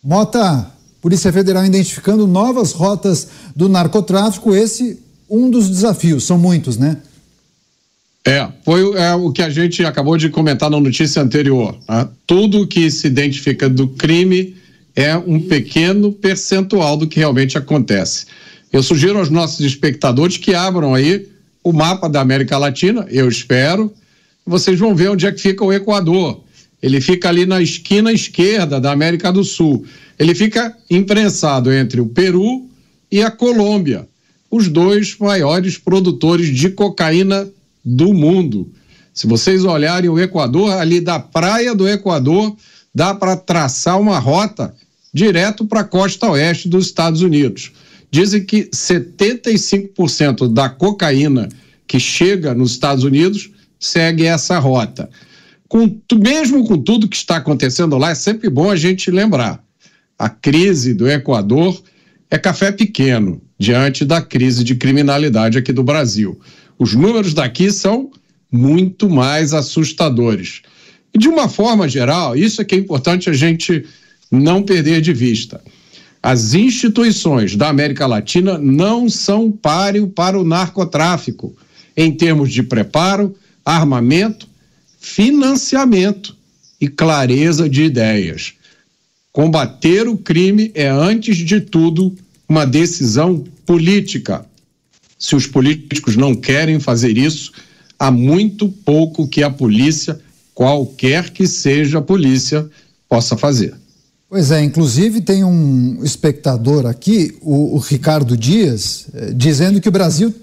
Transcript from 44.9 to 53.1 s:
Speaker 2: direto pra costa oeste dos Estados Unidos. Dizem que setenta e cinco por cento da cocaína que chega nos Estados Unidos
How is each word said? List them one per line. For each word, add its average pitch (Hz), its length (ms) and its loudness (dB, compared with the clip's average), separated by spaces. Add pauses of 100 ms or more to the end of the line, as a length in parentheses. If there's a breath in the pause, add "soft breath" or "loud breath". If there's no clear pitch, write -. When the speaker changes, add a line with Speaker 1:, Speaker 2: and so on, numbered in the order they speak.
Speaker 2:
direto 202 540 0
pra 214 160 -2
costa 190 480 -2
oeste 160 380 -2
dos 180 180 0
Estados 165 360 -2
Unidos. 147 500 0 (360 soft breath)
Dizem 190 360 2
que 208 280 -2
setenta 208 800 -2
e 220 80 2
cinco 196 300 -2
por 175 200 -2
cento 131 400 -2
da 127 200 0
cocaína 147 800 0 (400 loud breath)
que 131 100 0
chega 165 560 0
nos 123 160 0
Estados 139 320 -2
Unidos 160 480 0 (300 soft breath)